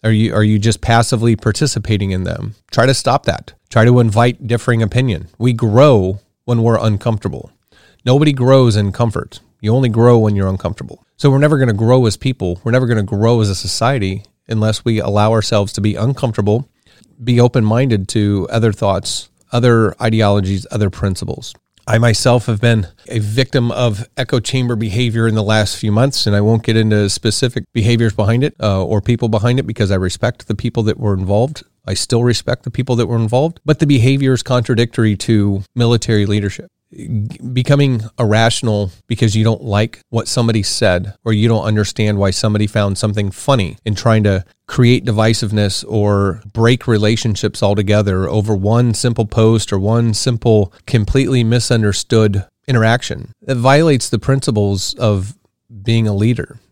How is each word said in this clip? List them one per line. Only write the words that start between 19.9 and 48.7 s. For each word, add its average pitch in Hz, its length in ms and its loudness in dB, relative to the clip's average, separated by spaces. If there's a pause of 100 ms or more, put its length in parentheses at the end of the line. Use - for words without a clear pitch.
ideologies, 101 680 0
other 104 180 0
principles. - 640 -6 (320)
I 113 120 0
myself 120 480 2
have 107 140 -2
been 113 260 2 (220)
a 117 100 -4
victim 117 540 -2
of 113 340 -2 (100)
echo 131 220 -2
chamber 123 380 -2
behavior 113 500 -2
in 110 80 0
the 110 80 0
last 107 340 0
few 107 140 -4
months, 123 360 0
and 104 100 2
I 104 40 2
won't 113 220 2
get 113 140 0
into 107 340 2
specific 117 640 -4
behaviors 117 420 0
behind 113 300 0
it, 147 160 -4
uh, 98 240 0
or 101 160 -2
people 120 280 -2
behind 113 300 0
it - 80 -4
because 101 240 -2
I 98 60 0
respect 95 500 -4
the 110 80 -4
people 117 300 -4
that 107 140 -2
were 104 160 -2
involved. 101 500 -2 (220)
I 95 80 -4
still 117 280 -2
respect 123 400 -2
the - 80 -8
people 127 260 -4
that 117 100 0
were 117 100 -2
involved, 120 480 -2
but 147 160 0
the 160 60 2
behavior 135 460 2
is 123 100 -2
contradictory 117 760 0
to 101 460 0 (120)
military 117 520 0
leadership. 101 440 -4 (220)
G-, 107 460 -8 (140)
becoming 131 480 0 (180)
irrational 107 720 0 (160)
because 107 300 0
you 110 80 2
don't 113 180 0
like 110 460 -4
what 113 180 -4
somebody 113 380 0
said 98 500 0 (100)
or 113 80 -2
you 107 140 2
don't 113 180 2
understand 107 540 0
why 98 140 2
somebody 104 340 0
found 101 320 -2
something 104 320 -2
funny 107 460 -2 (100)
and 107 100 -2
trying 110 280 2
to 95 200 0 (220)
create 123 380 2
divisiveness 107 800 -2
or 104 560 -2 (100)
break 117 360 0
relationships 107 760 0
altogether 101 640 0
over 104 280 0
one 113 360 2